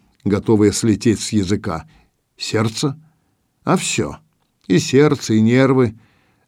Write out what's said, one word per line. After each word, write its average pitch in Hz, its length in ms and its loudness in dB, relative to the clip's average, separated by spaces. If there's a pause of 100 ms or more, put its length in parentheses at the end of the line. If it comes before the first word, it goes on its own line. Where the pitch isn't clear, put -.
(240)
готовое 104 480 2
слететь 107 480 0
с - 140 -8
языка. 98 560 -4 (480)
«Сердце? 110 600 -6 (640)
А 98 120 0
все. 92 420 -6 (500)
И 185 120 2
сердце, 143 540 0
и 110 80 4
нервы, 127 560 2 (500)